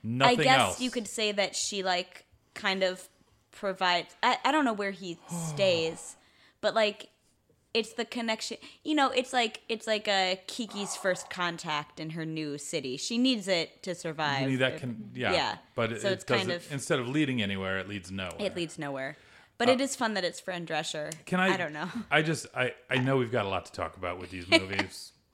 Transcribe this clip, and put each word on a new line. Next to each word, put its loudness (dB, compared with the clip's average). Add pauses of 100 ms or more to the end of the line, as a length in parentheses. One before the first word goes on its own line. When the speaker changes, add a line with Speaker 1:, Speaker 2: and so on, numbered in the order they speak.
Speaker 1:
Nothing 4
Speaker 2:
I 6
guess 8
Speaker 1:
else. 4
Speaker 2:
you -2
could -4
say -2
that 0
she, -2
like, -2 (300)
kind 0
of 0 (440)
provides, 0
I, 4
I 4
don't 4
know 2
where -2
he -10
Speaker 1:
<sighs> -20 (200)
Speaker 2:
stays, 0 (460)
but, 0
like, 2 (680)
it's 0
the -4
connection. -4 (260)
You 0
know, 4
it's 0
like, 0
it's -6
like 0
a 2
Kiki's -6
first -2
contact -4
in -6
her -6
new -4
city. -4
She -2
needs 4
it 0
to -4
survive. -2
Speaker 1:
You 0
need 2
that 2
Speaker 2:
If -10
Speaker 1:
con-, -8
yeah. 0
Speaker 2:
yeah. 2 (180)
Speaker 1:
But 0
it, -6
Speaker 2:
So 2
Speaker 1:
it 2
Speaker 2:
it's -4
kind 2
Speaker 1:
doesn't, -4
Speaker 2:
of -10
Speaker 1:
instead 0
of -2
leading 2
anywhere, 0
it -4
leads -8
nowhere. -6
Speaker 2:
It -2
leads -6
nowhere. -6 (420)
But 4
Speaker 1:
Uh, 8
Speaker 2:
it 4
is 0
fun -2
that 0
it's -4
Fran -8
Drescher. -4 (140)
Speaker 1:
Can 2
I 6
Speaker 2:
I 0
don't -4
know. -6 (100)
<laughs> -8
Speaker 1:
I 6
just, 0 (100)
I, 0 (160)
I 0
know 4
we've 0
got 2
a 0
lot -2
to -18
talk -4
about -4
with -12
these -10
Speaker 2:
<laughs> 2
Speaker 1:
movies. 0 (220)